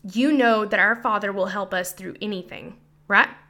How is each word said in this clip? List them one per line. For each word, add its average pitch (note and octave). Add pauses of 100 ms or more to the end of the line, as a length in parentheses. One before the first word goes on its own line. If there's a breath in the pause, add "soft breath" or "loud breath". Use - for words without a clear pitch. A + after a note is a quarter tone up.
(120)
you B3+
know A#3
that G3+
our G3+
Father G#3
will F#3+
help F#3+
us F3+
through F#3
anything, - (320)
right? G#3 (220)